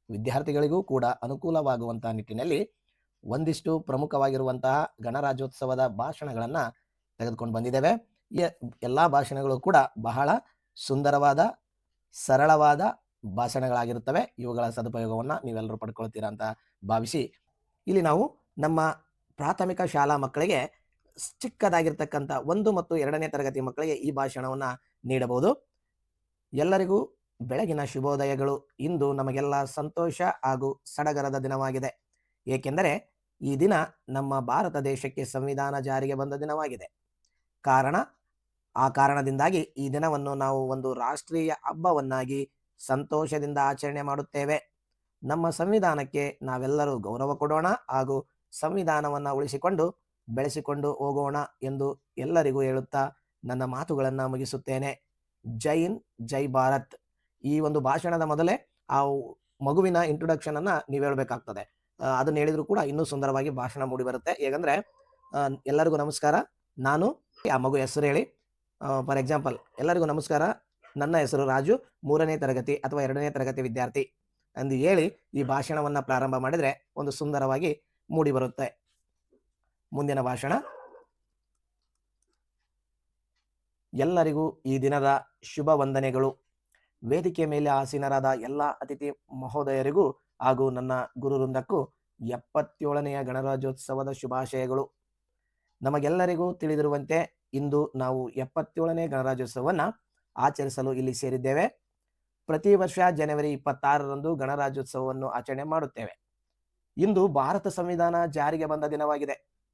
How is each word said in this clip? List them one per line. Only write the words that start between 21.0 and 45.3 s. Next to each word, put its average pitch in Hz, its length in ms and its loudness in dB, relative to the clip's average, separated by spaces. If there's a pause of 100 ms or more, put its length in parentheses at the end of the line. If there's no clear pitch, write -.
ಚಿಕ್ಕದಾಗಿರ್ತಕ್ಕಂಥ 160 920 0
ಒಂದು 175 400 0
ಮತ್ತು 170 260 0
ಎರಡನೇ 151 300 0
ತರಗತಿ 139 340 -2
ಮಕ್ಕಳಿಗೆ 147 320 -2
ಈ 139 180 -4
ಭಾಷಣವನ್ನ 135 520 -4 (420)
ನೀಡಬಹುದು. 127 640 0 (840)
ಎಲ್ಲರಿಗೂ 190 640 2 (240)
ಬೆಳಗಿನ 147 420 -2
ಶುಭೋದಯಗಳು. 139 840 -2 (120)
ಇಂದು 143 340 0
ನಮಗೆಲ್ಲ 139 500 0
ಸಂತೋಷ 156 580 -4 (220)
ಹಾಗೂ 135 420 -2
ಸಡಗರದ 143 520 -2
ದಿನವಾಗಿದೆ, 135 640 -4 (460)
ಏಕೆಂದರೆ 143 680 0 (240)
ಈ 139 140 -2
ದಿನ 190 180 6 (360)
ನಮ್ಮ 135 300 -2
ಭಾರತ 135 360 0
ದೇಶಕ್ಕೆ 135 500 -4
ಸಂವಿಧಾನ 139 540 -4
ಜಾರಿಗೆ 135 340 -2
ಬಂದ 139 200 -4
ದಿನವಾಗಿದೆ. 147 580 -6 (720)
ಕಾರಣ, 135 340 4 (800)
ಆ 131 140 4
ಕಾರಣದಿಂದಾಗಿ 139 680 2
ಈ 139 300 -6
ದಿನವನ್ನು 143 460 -2
ನಾವು 135 340 0
ಒಂದು 131 240 -2
ರಾಷ್ಟ್ರೀಯ 151 600 -2 (100)
ಹಬ್ಬವನ್ನಾಗಿ 139 880 0 (260)
ಸಂತೋಷದಿಂದ 147 840 -2
ಆಚರಣೆ 143 380 -2
ಮಾಡುತ್ತೇವೆ. 143 760 -4 (460)
ನಮ್ಮ 165 260 0